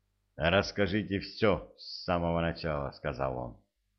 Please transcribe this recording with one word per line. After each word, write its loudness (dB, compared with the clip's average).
"Расскажите 2
все 0
с -14
самого 2
начала", — -2
сказал -4
он. -8